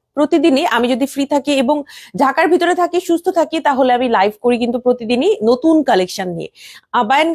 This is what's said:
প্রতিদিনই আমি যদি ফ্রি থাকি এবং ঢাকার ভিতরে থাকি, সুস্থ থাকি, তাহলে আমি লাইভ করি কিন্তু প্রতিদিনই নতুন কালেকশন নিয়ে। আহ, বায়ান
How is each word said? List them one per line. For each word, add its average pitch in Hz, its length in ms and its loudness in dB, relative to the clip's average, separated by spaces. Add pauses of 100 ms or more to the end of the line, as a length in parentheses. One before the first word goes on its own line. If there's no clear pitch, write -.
(160)
প্রতিদিনই 294 480 2 (120)
আমি 240 120 0
যদি 262 240 -2
ফ্রি 277 140 -4
থাকি 285 260 -2 (100)
এবং 285 140 0 (440)
ঢাকার 277 320 2
ভিতরে 349 220 2
থাকি, 349 240 -2 (100)
সুস্থ 339 180 -2 (120)
থাকি, 320 220 -2
তাহলে 262 380 0
আমি 254 100 -2
লাইভ 208 240 2 (120)
করি 247 180 2
কিন্তু 240 240 -2
প্রতিদিনই 247 440 0 (200)
নতুন 311 320 2
কালেকশন 185 540 -2
নিয়ে। 156 140 -12 (420)
আহ, 240 180 0
বায়ান 302 240 2